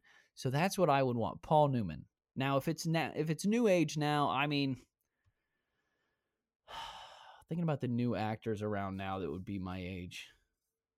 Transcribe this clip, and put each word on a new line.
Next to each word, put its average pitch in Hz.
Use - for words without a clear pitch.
So -
that's 165
what 175
I 139
would 123
want, 110
Paul 151
Newman. 98
Now, 139
if 135
it's 160
na-, 160
if 151
it's -
new 226
age 175
now, 147
I 135
mean, 139
<sighs> -
thinking 170
about 151
the 127
new 120
actors 107
around 98
now 95
that 87
would 92
be 101
my 92
age 90